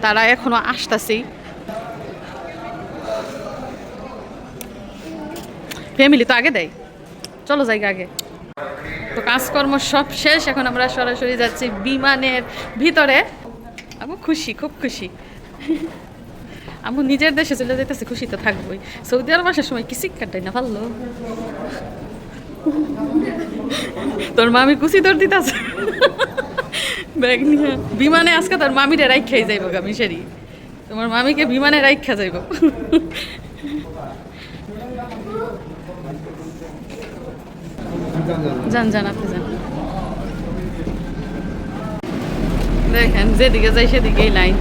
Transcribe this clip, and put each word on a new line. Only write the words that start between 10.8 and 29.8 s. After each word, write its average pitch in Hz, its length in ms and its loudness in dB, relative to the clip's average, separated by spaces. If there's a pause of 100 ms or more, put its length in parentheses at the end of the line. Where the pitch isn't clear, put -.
সরাসরি 254 440 0
যাচ্ছি 233 240 0 (200)
বিমানের 262 560 2 (400)
ভিতরে। 285 360 6 (840)
আমি 285 120 -10 (120)
খুশি, 311 260 0 (100)
খুব 294 100 -6 (100)
খুশি। - 260 -6 (1800)
আমি 247 120 -2 (120)
নিজের 294 280 4
দেশে 311 200 2
চলে 247 180 0
যাইতেছি, 269 340 -4
খুশি 233 220 -6
তো 196 120 -6
থাকবোই। 190 320 -2 (320)
সৌদি 247 260 0
আরব 349 160 4
আসার 302 180 2
সময় 233 200 -4
কি 247 120 -6
শিক্ষাটাই 202 460 -6
না 196 100 -8
পারলো। 233 240 -4 (3500)
তোর 233 180 6
মামি 269 260 8
কুচি 320 240 6
দর 381 180 6
দিতাছে 359 340 2 (1600)
ব্যাগ 247 180 4 (100)
নিয়ে। 294 220 6 (300)
বিমানে 330 380 6
আজকে 370 220 0
তোর 277 180 4
মামিরে 285 320 6
রাইখাই 262 380 4
যাইব 196 240 0
গা 185 140 0